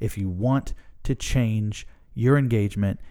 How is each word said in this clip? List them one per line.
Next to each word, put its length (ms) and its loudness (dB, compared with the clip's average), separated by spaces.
if 160 -4
you 140 -2
want 420 0
to 120 0
change 720 0
your 220 4
engagement 640 2